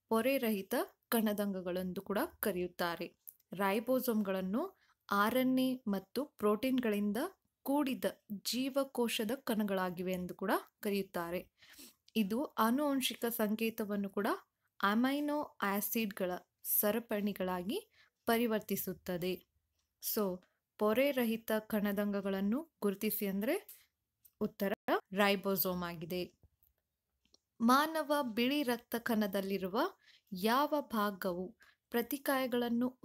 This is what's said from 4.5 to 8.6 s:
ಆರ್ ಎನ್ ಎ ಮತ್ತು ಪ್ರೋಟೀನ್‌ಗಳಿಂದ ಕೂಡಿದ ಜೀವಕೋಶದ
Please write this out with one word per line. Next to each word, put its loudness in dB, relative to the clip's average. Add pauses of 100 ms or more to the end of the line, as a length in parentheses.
ಆರ್ 4
ಎನ್ 4
ಎ 2 (120)
ಮತ್ತು -2
ಪ್ರೋಟೀನ್‌ಗಳಿಂದ 0 (460)
ಕೂಡಿದ 0 (280)
ಜೀವಕೋಶದ -2